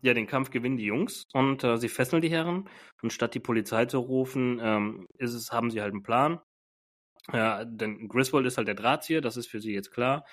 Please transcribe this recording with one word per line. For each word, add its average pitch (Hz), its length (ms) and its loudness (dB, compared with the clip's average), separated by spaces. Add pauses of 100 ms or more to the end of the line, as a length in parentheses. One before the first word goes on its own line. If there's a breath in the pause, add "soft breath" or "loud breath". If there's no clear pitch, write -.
ja, 123 120 6
den 110 140 2
Kampf 135 240 0
gewinnen 127 260 -2
die 107 80 -4
Jungs 127 380 -2 (100)
und, 135 300 2
äh, 117 140 4
sie 117 120 -2
fesseln 147 320 2
die 165 80 0
Herren. 175 400 -2 (320 loud breath)
Und 113 100 -2
statt - 220 -2
die 127 60 -4
Polizei 113 460 0
zu 131 140 -2
rufen, 127 640 0
ähm, 104 460 0 (100)
ist 120 160 -4
es, 117 180 -10
haben 117 200 0
sie 110 100 -4
halt 101 120 -2
einen 101 100 -8
Plan. 143 360 2 (920)
Ja, 110 320 2
denn 107 420 -6
Griswold 127 380 2
ist 123 120 -2
halt 110 100 0
der 104 80 -2
Drahtzieher, 147 460 2
das 117 140 -4
ist 120 120 -8
für 107 120 -8
sie 107 140 -4
jetzt 98 180 -6
klar. 135 420 0